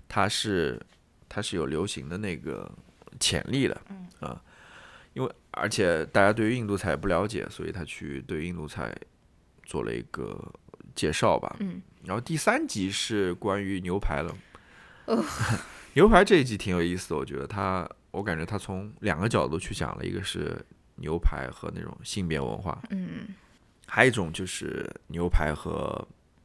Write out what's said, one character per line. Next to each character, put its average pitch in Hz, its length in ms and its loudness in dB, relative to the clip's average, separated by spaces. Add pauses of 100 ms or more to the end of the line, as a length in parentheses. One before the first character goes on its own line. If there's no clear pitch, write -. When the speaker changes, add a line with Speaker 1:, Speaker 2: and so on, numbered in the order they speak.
Speaker 1:
它 101 200 2
是， 85 520 0 (480)
它 104 140 -6
是 104 140 -4
有 78 100 0
流 78 180 -2
行 73 240 -8
的 87 100 -8
那 98 180 -4
个 53 340 -8 (480)
潜 - 300 0
力 127 180 2
的。 - 140 -2 (100)
Speaker 2:
嗯。 185 160 -14 (140)
Speaker 1:
啊， - 200 -10 (720)
因 131 100 -2
为， - 60 -2 (220)
而 90 160 0
且 85 380 4
大 - 140 6
家 98 120 10
对 110 160 4
于 123 80 2
印 117 100 -2
度 101 100 2
菜 90 200 0
不 78 100 -2
了 90 180 4
解， 92 240 -4
所 - 160 -10
以 80 60 -4
他 82 140 -6
去 71 380 -8
对 80 220 -4
印 87 120 -6
度 78 100 -8
菜 58 260 -8 (720)
做 64 220 -4
了 58 100 -4
一 58 160 -4
个 50 260 -8 (600)
介 78 160 2
绍 85 260 6
吧。 - 220 -4
Speaker 2:
嗯。 180 200 -6 (220)
Speaker 1:
然 85 140 -4
后 120 40 -2
第 160 160 -4
三 269 300 2
集 98 240 -2
是 98 440 0
关 101 280 0
于 98 180 -2
牛 90 160 -2
排 76 260 0
了。 82 140 -6 (680)
Speaker 2:
哦。 233 200 2 (340)
Speaker 1:
<laughs> - 360 -12
牛 170 140 10
排 208 160 10
这 202 140 8
一 131 60 6
集 110 140 -2
挺 95 160 0
有 87 80 4
意 87 140 2
思 - 140 -6
的， 80 60 0
我 69 80 0
觉 67 120 -8
得 69 100 -4
他， 95 420 -2 (220)
我 92 100 -6
感 101 160 -2
觉 80 80 -2
他 101 140 -4
从 98 420 -8
两 95 160 0
个 95 120 2
角 101 180 4
度 76 100 -2
去 - 160 -4
讲 - 240 -4
了， - 80 -8
一 92 60 -4
个 92 100 -4
是 85 380 -4 (380)
牛 78 200 -4
排 71 320 2
和 80 240 -10
那 - 80 -10
种 82 220 -10
性 95 240 -4
别 78 140 0
文 57 180 -4
化。 95 180 -4 (140)
Speaker 2:
嗯。 - 380 -8 (580)
Speaker 1:
还 117 200 6
有 - 20 8
一 120 40 4
种 90 200 -2
就 92 120 -6
是 - 400 -6 (220)
牛 87 220 0
排 76 260 4
和 73 500 -4 (400)